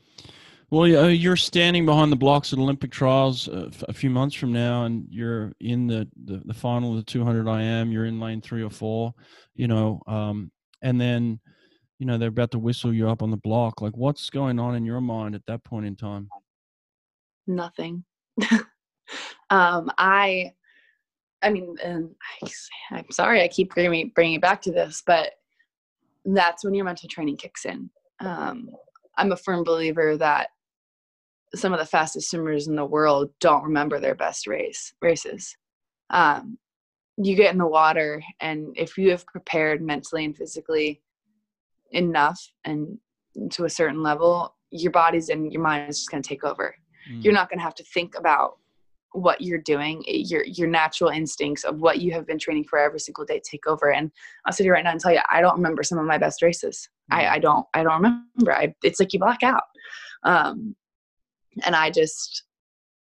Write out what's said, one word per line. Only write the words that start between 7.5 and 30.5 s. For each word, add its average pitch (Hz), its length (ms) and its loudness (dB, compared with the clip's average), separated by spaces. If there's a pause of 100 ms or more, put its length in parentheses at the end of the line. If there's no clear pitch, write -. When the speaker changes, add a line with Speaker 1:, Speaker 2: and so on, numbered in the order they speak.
Speaker 1:
M, 113 300 -2
you're 113 140 -2
in 113 140 -6
lane 113 220 -8
three 113 220 -8
or 107 80 -8
four, 113 420 -6 (400)
you 127 140 -4
know, 110 400 0
um, 104 440 -6 (300)
and 123 180 0
then, 120 400 0 (600)
you 131 80 -4
know, 120 100 0
they're 113 120 0
about 117 220 0
to 117 80 -4
whistle 120 340 -2
you 110 140 2
up 113 140 0
on 110 80 0
the 110 80 -2
block. 110 420 -2
Like, 107 160 -6
what's 135 360 -4
going 131 280 -2
on 120 160 -2
in 117 100 -4
your 117 160 -4
mind 110 340 -6
at 98 100 -14
that 117 180 -10
point 110 220 -8
in 101 100 -8
time? 101 320 -10 (1200)
Speaker 2:
Nothing. 175 560 -8 (380)
<laughs> - 80 0 (1000)
Um, 175 480 4
I, 190 540 2 (880)
I 208 80 4
mean, 180 320 -4
and 165 260 -6 (320)
I, - 80 -12 (420)
I'm - 200 -12
sorry, 208 320 2
I 175 40 2
keep 185 280 -2
bringing, 170 400 0
bringing 165 220 4
it - 40 -2
back 190 220 2
to 190 80 -4
this, 165 340 -4
but 165 280 2 (920)
that's 185 400 2
when 196 80 -2
your 196 120 -2
mental 175 220 -8
training 151 300 -4
kicks - 280 -16
in. - 260 -10 (280)
Um, 170 520 -8 (460)
I'm 196 140 0
a 180 60 -4
firm 175 260 -4
believer 160 540 -2
that 151 320 0 (1040)